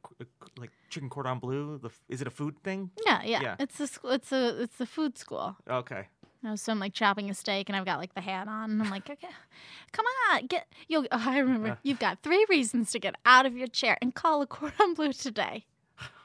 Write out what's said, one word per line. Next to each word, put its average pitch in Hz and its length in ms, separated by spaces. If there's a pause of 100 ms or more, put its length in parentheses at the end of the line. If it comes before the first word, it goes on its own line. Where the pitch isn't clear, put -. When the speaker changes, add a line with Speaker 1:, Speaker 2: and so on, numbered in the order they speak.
(200)
Speaker 1:
c-, 127 60 (320)
like 120 140 (180)
chicken 139 200
cordon 127 300
bleu? 143 380
The 117 100
f-, - 220
is 127 100
it 127 80
a - 40
food 147 300
thing? 190 300 (140)
Speaker 2:
Yeah, 269 180
yeah. 220 180
Speaker 1:
Yeah. 117 160
Speaker 2:
It's - 220
a 294 60
squ-, - 300
it's - 180
a, 240 300
it's - 180
a 240 40
food 302 320
school. - 380 (140)
Speaker 1:
Okay. 123 400 (320)
Speaker 2:
No, 214 140
so 226 160
I'm, 214 80
like, 196 140
chopping 202 360
a 202 40
steak, 196 340
and 202 80
I've 190 80
got, 175 160
like, 180 140
the 190 80
hat 190 260
on, 214 240
and 214 100
I'm 208 80
like, 196 200
"Okay, 285 180 (640)
come 440 140 (260)
on, 254 160
get, - 220 (180)
yo." 311 200
<laughs> - 40
I 254 280
remember, 240 320
Speaker 1:
Uh. - 120
Speaker 2:
"You've 277 160
got 285 240
three 381 240
reasons 254 460
to 233 60
get 196 160 (100)
out 254 200
of 247 120
your 254 100
chair - 340
and 247 140
call 311 260
a 277 60
cordon 339 460
bleu 302 180
today." 220 540 (600)